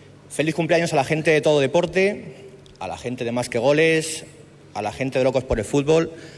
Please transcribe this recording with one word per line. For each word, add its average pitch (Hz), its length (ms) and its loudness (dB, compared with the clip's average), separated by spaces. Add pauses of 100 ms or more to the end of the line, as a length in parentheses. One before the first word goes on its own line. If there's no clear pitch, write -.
(280)
feliz 156 280 -2
cumpleaños 165 360 0
a 156 40 2
la 135 80 2
gente 160 260 0
de 151 100 4
Todo 151 200 4
Deporte, 175 760 0 (460)
a 95 80 -8
la 87 100 -10
gente 123 260 -6
de 117 60 -4
Más 120 180 -4
que 120 100 -2
Goles, 160 640 2 (500)
a 104 80 -6
la 104 100 -4
gente 131 280 -2
de 127 40 4
Locos 131 200 0
por 113 160 -2
el 104 40 -2
Fútbol, 156 460 0 (280)